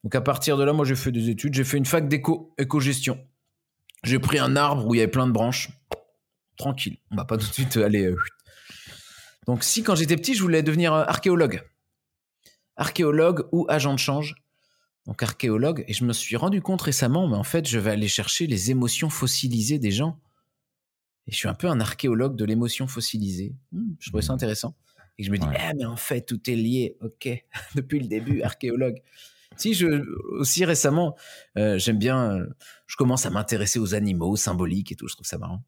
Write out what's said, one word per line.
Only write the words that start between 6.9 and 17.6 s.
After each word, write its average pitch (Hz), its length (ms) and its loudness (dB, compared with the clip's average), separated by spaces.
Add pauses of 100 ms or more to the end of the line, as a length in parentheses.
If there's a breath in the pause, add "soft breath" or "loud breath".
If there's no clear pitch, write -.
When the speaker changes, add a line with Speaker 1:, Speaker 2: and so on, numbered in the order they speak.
Speaker 1:
on 107 60 -4
va 90 80 -2
pas 113 120 -2
tout 107 120 -2
de - 40 -6
suite 131 260 -2
aller, 104 260 4
euh, 90 120 2 (1300 loud breath)
donc 120 160 0
si, - 180 0
quand 202 140 2
j'étais 160 200 2
petit, 262 200 -2
je 202 40 0
voulais 165 220 4
devenir, 156 320 4
euh, 156 100 4
archéologue. 170 600 2 (1120 soft breath)
Archéologue 156 760 2
ou 170 180 2
agent 143 240 2
de 135 60 0
change. 147 380 -2 (680)
Donc 110 160 -8
archéologue, 120 680 0
et 107 40 -4
je 123 120 -2
me 120 80 0
suis - 240 -4
rendu 180 260 0
compte 190 180 -2
récemment, 147 460 2
mais 123 100 2
en 101 60 0
fait, 165 260 0